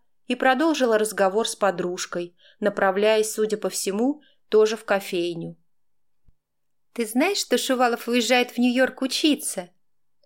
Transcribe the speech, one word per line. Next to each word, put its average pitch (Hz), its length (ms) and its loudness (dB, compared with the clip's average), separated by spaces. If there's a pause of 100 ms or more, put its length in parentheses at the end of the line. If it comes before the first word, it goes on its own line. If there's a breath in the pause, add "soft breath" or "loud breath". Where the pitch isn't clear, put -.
(280)
и 247 80 -2
продолжила 262 640 2
разговор 202 500 0
с - 80 -8
подружкой, 180 800 -4 (240 soft breath)
направляясь, 208 760 2
судя 214 240 -2
по 196 120 -4
всему, 220 520 -2 (280 soft breath)
тоже 214 280 4
в - 80 -20
кофейню. 175 720 -4 (1400)
«Ты 233 120 -4
знаешь, 320 320 0
что - 200 0
Шувалов 240 500 0
уезжает 247 440 2
в - 60 -8
Нью-Йорк 247 440 0
учиться?» 262 680 -2 (560)